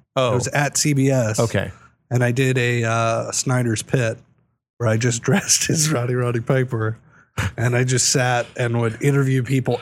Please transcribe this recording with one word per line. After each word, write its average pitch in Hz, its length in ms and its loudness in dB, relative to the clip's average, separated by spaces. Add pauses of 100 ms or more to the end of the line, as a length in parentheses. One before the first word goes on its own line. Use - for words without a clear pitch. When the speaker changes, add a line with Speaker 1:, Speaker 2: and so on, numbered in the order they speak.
(140)
Speaker 1:
Oh. 127 180 2
Speaker 2:
It - 40 2
was 113 120 -2
at 139 280 -2
C 151 160 2
B 135 180 4
S. 120 300 2
Speaker 1:
Okay. 98 320 0 (380)
Speaker 2:
And 123 120 2
I 120 100 2
did 131 260 2
a, 120 260 0
uh, 113 480 0
Snyder's 123 500 0
Pit 117 360 -2 (580)
where 117 120 0
I 110 100 4
just 117 240 0
<laughs> - 20 -16
dressed - 460 0
as 156 200 0
Roddy 123 240 -2
Roddy 120 260 0
Piper. 117 580 -2 (580)
And 120 200 0
I 123 80 2
just 127 260 0
sat 123 360 0 (100)
and 120 240 -2
would 113 220 -2
interview 135 400 2
people 127 400 -2